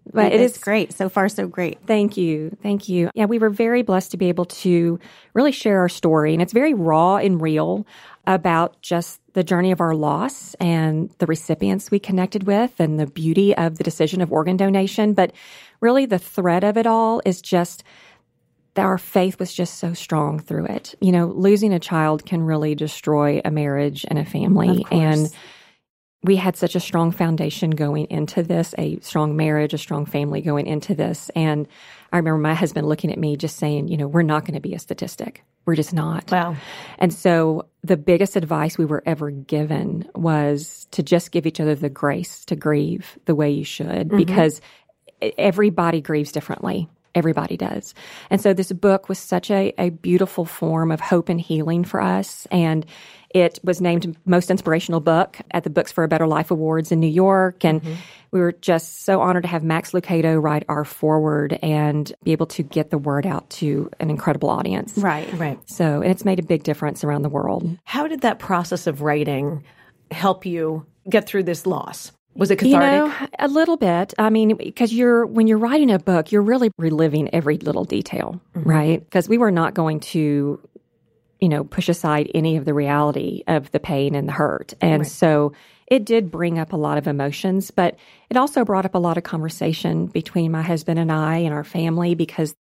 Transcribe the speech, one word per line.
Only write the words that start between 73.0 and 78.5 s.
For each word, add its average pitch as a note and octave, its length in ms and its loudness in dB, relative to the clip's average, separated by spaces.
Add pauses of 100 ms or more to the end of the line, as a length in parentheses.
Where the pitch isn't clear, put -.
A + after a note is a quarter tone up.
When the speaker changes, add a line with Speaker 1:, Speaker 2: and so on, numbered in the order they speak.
Speaker 3:
cathartic? - 300 -8
Speaker 1:
a C#4+ 80 2
little D#4+ 300 2
bit. F3+ 420 0
I A3 100 4
mean, A3 440 2
'cause A#3 200 0
you're, A#3+ 320 4
when A3 220 4
you're A3 100 6
writing B3+ 320 4
a F#3+ 80 6
book, E3+ 340 2
you're G#3 120 4
really A#3 340 4
reliving D#3 560 2
every D3+ 240 2
little - 260 -2
detail, - 560 -6 (160)